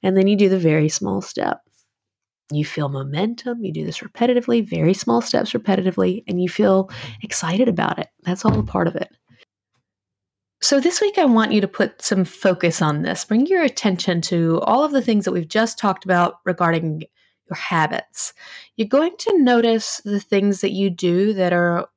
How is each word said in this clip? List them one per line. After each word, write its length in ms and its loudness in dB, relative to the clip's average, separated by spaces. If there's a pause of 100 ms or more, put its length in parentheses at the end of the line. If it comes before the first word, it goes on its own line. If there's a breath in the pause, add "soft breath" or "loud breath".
And 140 2
then 100 4
you 100 4
do 120 4
the 100 2
very 300 2
small 320 -4
step. 400 -6 (880)
You 140 -2
feel 240 -6
momentum, 720 -6
you 100 -6
do 120 -6
this 140 -8
repetitively, 680 0
very 280 2
small 260 0
steps 320 -2
repetitively, 760 0
and 140 -4
you 80 0
feel 400 2 (340 loud breath)
excited 460 0
about 300 -2
it. 100 -8 (140)
That's 220 -6
all 140 4
a 60 0
part 240 0
of 80 -4
it. 120 -6 (1500 soft breath)
So 160 2
this 220 0
week, 160 0
I 80 4
want 280 4
you 100 4
to 60 -2
put 340 -2
some 220 0
focus 580 0
on 180 0
this. 240 -4
Bring 220 2
your 160 2
attention 600 0
to 380 0
all 240 2
of 80 -2
the 80 2
things 240 0
that 80 -2
we've 160 -4
just 300 -2
talked 260 -2
about 300 2 (100)
regarding 600 -2 (440)
your 80 -8
habits. 800 -4 (420 loud breath)
You're 100 -2
going 340 2
to 180 0
notice 680 2
the 160 -4
things 400 0
that 120 -2
you 180 0
do 420 0
that 220 0
are 420 0